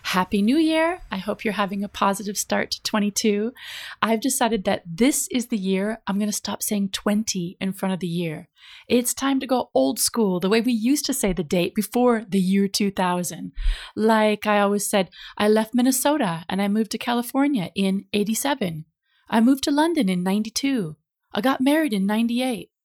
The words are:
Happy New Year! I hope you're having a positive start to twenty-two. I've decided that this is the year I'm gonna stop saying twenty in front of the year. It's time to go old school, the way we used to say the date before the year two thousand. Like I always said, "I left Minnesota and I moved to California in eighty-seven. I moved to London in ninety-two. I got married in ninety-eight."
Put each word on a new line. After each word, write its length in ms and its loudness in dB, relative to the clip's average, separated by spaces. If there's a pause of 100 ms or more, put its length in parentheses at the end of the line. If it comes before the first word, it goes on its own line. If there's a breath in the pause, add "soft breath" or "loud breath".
Happy 380 0
New 160 2
Year! 540 0
I 80 -6
hope 260 -6
you're 80 -2
having 320 -4
a 40 -8
positive 500 -2
start 320 -2
to 120 -8
twenty-two. 680 -2 (480 loud breath)
I've 220 4
decided 420 0
that 220 0
this 420 0
is 200 -4
the 100 -2
year 480 -2
I'm 120 -2
gonna 140 -2
stop 300 -6
saying 280 0
twenty 720 -2
in 140 -4
front 180 -2
of 80 -4
the 80 -4
year. 400 -4 (400 loud breath)
It's 240 2
time 280 0
to 60 -10
go 280 0
old 240 2
school, 420 0
the 80 0
way 140 4
we 100 0
used 340 0
to 80 -2
say 200 0
the 100 -4
date 300 0
before 520 2
the 120 0
year 300 2
two 220 0
thousand. 640 -4 (420 loud breath)
Like 520 2
I 140 4
always 280 2
said, 220 0 (260 loud breath)
"I 120 2
left 260 2
Minnesota 720 2
and 140 -2
I 60 0
moved 240 0
to 60 -6
California 760 0
in 400 0
eighty-seven. 720 -2 (420)
I 140 4
moved 220 4
to 60 0
London 380 2
in 140 0
ninety-two. 720 -2 (380)
I 80 -2
got 180 0
married 320 4
in 140 0
ninety-eight." 640 -2 (140)